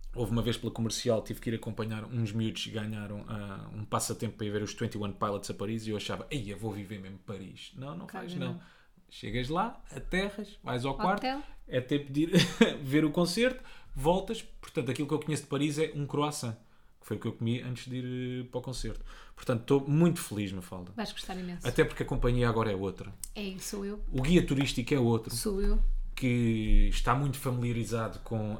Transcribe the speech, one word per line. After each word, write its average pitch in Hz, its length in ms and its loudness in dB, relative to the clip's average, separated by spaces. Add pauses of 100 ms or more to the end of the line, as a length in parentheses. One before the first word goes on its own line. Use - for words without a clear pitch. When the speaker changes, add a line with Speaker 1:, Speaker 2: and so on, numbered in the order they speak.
(160)
Speaker 1:
houve 113 160 -2
uma 117 100 2
vez 113 160 0
pela 110 140 -4
Comercial, 110 520 0
tive - 180 -6
que - 80 -2
ir 113 60 0
acompanhar 110 500 -4
uns 113 260 -2
miúdos 110 320 0
que 110 80 -8
ganharam, 104 560 -6
ah, 104 460 -8
um 107 120 -6
passatempo 110 520 -2
para 110 100 -4
ir - 40 -2
ver 104 120 0
os 101 100 -4
Twenty 110 240 -4
One 101 160 -2
Pilots 101 360 -2
a - 40 -6
Paris 110 340 -4
e - 40 -4
eu 104 60 -2
achava, 98 320 -6
"Ei, 104 220 -6
eu 98 60 -8
vou 107 140 -4
viver 98 280 -8
mesmo 95 200 -14
Paris." 95 560 -12
Não, 139 220 -10
não - 100 -10
Speaker 2:
Claro 185 200 -10
Speaker 1:
vais, 180 60 -8
Speaker 2:
que 175 60 -6
Speaker 1:
não. - 140 -4
Speaker 2:
não. 175 80 -10 (480)
Speaker 1:
Chegas 120 400 -4
lá, 202 320 -2 (140)
aterras, 202 680 -4
vais 123 220 -2
ao 135 100 0
quarto, 190 300 2
Speaker 2:
Hotel. 269 160 -2 (260)
Speaker 1:
é 127 120 0
tempo 139 320 0
de 147 120 2
ir 170 80 0
<laughs> 165 520 6
ver 147 220 4
o 147 60 2
concerto, 226 520 2 (320)
voltas. 185 460 2
Portanto, - 500 -6
aquilo 139 160 -2
que 156 60 0
eu 151 60 0
conheço 147 240 -2
de - 60 -18
Paris 143 300 0
é 156 160 0
um 143 100 -4
croissant. 143 500 -2 (500)
Foi 107 120 -4
o - 20 -6
que - 80 -4
eu - 60 -2
comi 117 280 0
antes 123 260 -8
de 123 100 -6
ir, 127 440 -4
eh, 123 80 -8
para 127 80 -6
o 120 60 -2
concerto. 117 420 -6 (300)
Portanto, 117 260 0
estou 139 260 4
muito 160 340 6
feliz, 101 300 -4
Mafalda. 92 440 -10
Speaker 2:
Vais - 160 -6
gostar - 260 -8
imenso. 180 300 -6
Speaker 1:
Até 147 180 4
porque - 160 -6
a 117 40 0
companhia 123 440 4
agora 110 220 2
é 98 40 0
outra. 98 380 -4 (220)
Speaker 2:
É, 202 240 -6
sou 202 260 -6
eu. 208 160 -6 (100)
Speaker 1:
O 127 120 0
guia 165 200 8
turístico 135 480 0
é 147 80 4
outro. 117 360 4
Speaker 2:
Sou 196 260 0
eu. - 180 6 (360)
Speaker 1:
Que 110 760 8
está - 220 4
muito 135 240 2
familiarizado 117 840 0
com 107 360 -2